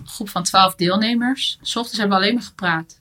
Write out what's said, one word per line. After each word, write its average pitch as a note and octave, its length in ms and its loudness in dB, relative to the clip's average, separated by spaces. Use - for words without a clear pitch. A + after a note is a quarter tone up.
groep - 240 -10
van F3 140 -4
twaalf F#3+ 320 4
deelnemers. A3+ 840 0
's - 140 -6
Ochtends A3+ 240 -4
hebben G3 180 2
we F#3 60 4
alleen A3 120 2
maar A3+ 80 -4
gepraat E3 580 -4